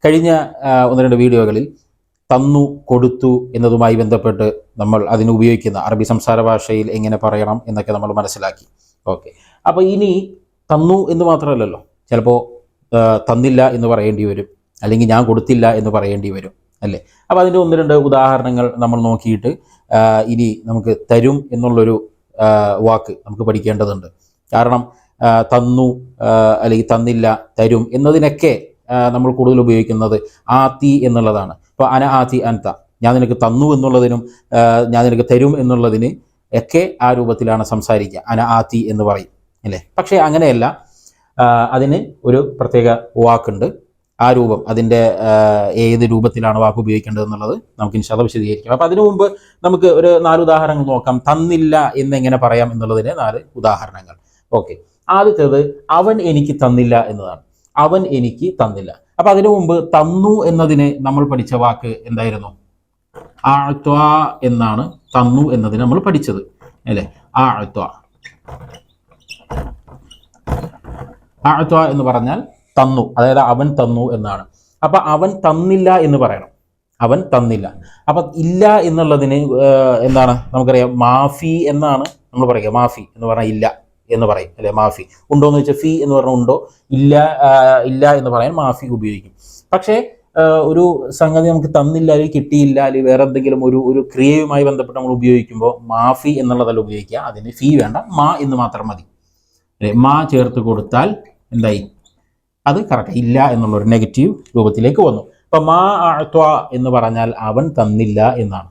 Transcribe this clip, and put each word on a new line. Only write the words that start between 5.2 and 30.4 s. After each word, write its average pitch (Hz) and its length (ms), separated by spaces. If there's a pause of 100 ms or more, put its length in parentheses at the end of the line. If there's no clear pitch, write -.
ഉപയോഗിക്കുന്ന 110 420
അറബി 104 340
സംസാര 113 360
ഭാഷയിൽ 107 480
എങ്ങനെ 107 280
പറയണം 107 440
എന്നൊക്കെ 107 240
നമ്മൾ 104 200
മനസ്സിലാക്കി. 98 540 (400)
ഓക്കെ, - 240 (380)
അപ്പൊ 180 140
ഇനി 196 280 (600)
തന്നു 170 260 (140)
എന്ന് 170 180
മാത്രമല്ലല്ലോ, 139 500 (300)
ചിലപ്പോ, 117 240 (640)
ആ, - 0 (320)
തന്നില്ല 127 400
എന്ന് 117 240
പറയേണ്ടി 107 380
വരും, 98 160 (340)
അല്ലെങ്കിൽ 113 320
ഞാൻ 120 160
കൊടുത്തില്ല 113 500
എന്ന് 104 180
പറയേണ്ടി 101 320
വരും, 95 320 (220)
അല്ലേ? - 140 (320)
അപ്പൊ 185 120
അതിന്റെ 185 220
ഒന്ന് 165 160
രണ്ട് 151 120 (140)
ഉദാഹരണങ്ങൾ 127 680 (100)
നമ്മൾ 117 240
നോക്കിയിട്ട്, 113 440 (460)
ആ, - 20 (340)
ഇനി 117 140 (220)
നമുക്ക് 113 240 (180)
തരും 120 260 (180)
എന്നുള്ളൊരു, 117 400 (500)
ആ, - 20 (400)
വാക്ക് 110 260 (140)
നമുക്ക് 104 220
പഠിക്കേണ്ടതുണ്ട്. 104 580 (460)
കാരണം, 120 300 (440)
ആ, - 20 (240)
തന്നു, 123 340 (400)
ആ, 113 40 (320)
അല്ലെങ്കിൽ 113 320
തന്നില്ല, 117 320 (320)
തരും 113 240 (140)
എന്നതിനൊക്കെ, 147 560 (420)
ആ, - 20 (180)
നമ്മൾ 127 180
കൂടുതൽ 127 320
ഉപയോഗിക്കുന്നത് 110 520 (440)